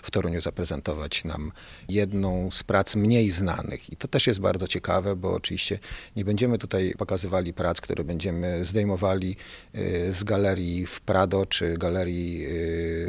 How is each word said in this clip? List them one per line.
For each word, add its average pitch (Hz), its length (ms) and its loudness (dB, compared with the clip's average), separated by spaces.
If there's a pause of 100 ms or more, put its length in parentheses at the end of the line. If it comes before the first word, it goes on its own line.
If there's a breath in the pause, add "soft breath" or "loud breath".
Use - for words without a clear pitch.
w - 80 -10
Toruniu 87 300 0
zaprezentować 76 840 -2
nam 76 260 -6 (380 loud breath)
jedną 95 640 0
z - 120 0
prac 101 320 2
mniej 107 340 6
znanych. - 600 -2
I - 60 -12
to - 120 -6
też - 200 4
jest 104 120 4
bardzo 92 280 2
ciekawe, 95 480 0
bo 90 160 -2
oczywiście 90 480 -2 (360 loud breath)
nie 101 100 -2
będziemy 110 320 2
tutaj 95 400 0
pokazywali 92 560 0
prac, 85 280 0
które - 220 -4
będziemy 87 640 -2
zdejmowali, 95 680 2 (380 loud breath)
e, 92 400 0
z 95 100 2
galerii 92 640 2
w - 160 -8
Prado, 95 440 4
czy 85 320 0
galerii, 87 680 -2
e, 71 40 -4 (600)